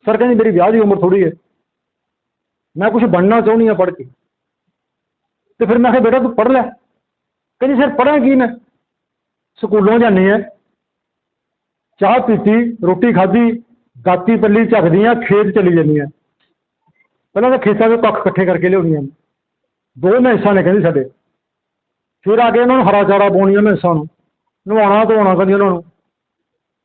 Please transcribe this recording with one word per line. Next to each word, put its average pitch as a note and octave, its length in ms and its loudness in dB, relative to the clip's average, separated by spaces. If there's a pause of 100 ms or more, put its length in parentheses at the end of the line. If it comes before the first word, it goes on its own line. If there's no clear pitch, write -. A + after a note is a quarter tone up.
ਸਰ A3 100 0
ਕਹਿੰਦੀ, B3 180 0
"ਮੇਰੀ A3 160 0
ਵਿਆਹ F3 220 2
ਦੀ A3+ 80 2
ਉਮਰ G3+ 200 0
ਥੋੜ੍ਹੀ F#3 240 0
ਹੈ, D#3+ 60 -2 (1500)
ਮੈਂ G#3 120 0
ਕੁਛ A3+ 140 0
ਬਣਨਾ F#3+ 360 0
ਚਾਹੁੰਦੀ A3+ 280 0
ਹਾਂ G#3+ 60 0
ਪੜ੍ਹ F3+ 160 -2
ਕੇ।" F#3+ 140 -16 (1500)
ਤੇ A3+ 80 -2
ਫਿਰ A#3 120 0
ਮੈਂ B3 140 2
ਕਿਹਾ, B3+ 100 2
"ਬੇਟਾ A#3+ 160 2
ਤੂੰ B3 160 -4
ਪੜ੍ਹ A3+ 140 0
ਲੈ।" C4 140 2 (960)
ਕਹਿੰਦੀ, C4 200 -2
"ਸਰ C#4+ 100 0
ਪੜ੍ਹਾਂ C#4+ 300 0
ਕੀ C4 140 0
ਮੈਂ? B3+ 140 0 (1040)
ਸਕੂਲੋਂ G#3 440 0
ਜਾਂਦੀ G3 320 2
ਹੈ, A3 180 -2 (1500)
ਚਾਹ A3 200 2
ਪੀਤੀ, A#3 560 0 (100)
ਰੋਟੀ F#3 260 0
ਖਾਧੀ, A3 500 0 (400)
ਦਾਤੀ F#3 340 0
ਪੱਲੀ G#3+ 300 0
ਚੱਕਦੀ F#3+ 380 2
ਆ, A#3+ 100 2
ਖੇਤ G#3 400 0
ਚਲੀ F3+ 220 2
ਜਾਂਦੀ D3+ 220 0
ਆ। C#3+ 80 -4 (1300)
ਪਹਿਲਾਂ A#3 180 0
ਤਾਂ C4 80 0
ਖੇਤਾਂ G#3+ 280 0
'ਚੋਂ A#3 120 0
ਕੱਖ A3+ 220 -2
ਇਕੱਠੇ F#3 260 -2
ਕਰਕੇ F3 220 -2
ਲਿਆਉਣੀ F3 260 0
ਆ। D3 60 -4 (1000)
ਦੋ F#3+ 220 0
ਮੈਂਸਾਂ G#3+ 340 0
ਨੇ," F#3 80 2
ਕਹਿੰਦੀ, F#3 200 0
"ਸਾਡੇ।" C#3+ 280 -2 (1120)
ਫਿਰ G#3+ 160 0
ਆ A#3 120 2
ਕੇ A#3 100 0
ਉਹਨਾਂ B3 160 2
ਨੂੰ G3+ 140 0
ਹਰਾ G3+ 120 2
ਚਾਰਾ G3+ 260 0
ਪਾਉਣੀ G3 260 2
ਆ G3+ 60 2
ਮੈਂਸਾਂ F#3 340 0
ਨੂੰ, D3+ 120 -4 (640)
ਨਵਾਉਣਾ G#3 360 0
ਧਵਾਉਣਾ G#3+ 300 0
ਕਹਿੰਦੀ F#3+ 200 0
ਉਹਨਾਂ G3+ 160 0
ਨੂੰ। F3 120 -6 (1040)